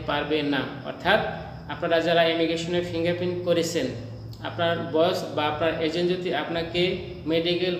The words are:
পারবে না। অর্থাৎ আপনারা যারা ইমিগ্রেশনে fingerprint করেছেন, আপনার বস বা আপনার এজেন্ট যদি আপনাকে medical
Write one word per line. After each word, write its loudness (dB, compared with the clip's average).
পারবে 0
না। 0
অর্থাৎ 2
আপনারা 2
যারা 4
ইমিগ্রেশনে 2
fingerprint -2
করেছেন, 2
আপনার 0
বস 4
বা 2
আপনার 0
এজেন্ট 2
যদি -2
আপনাকে 0
medical 2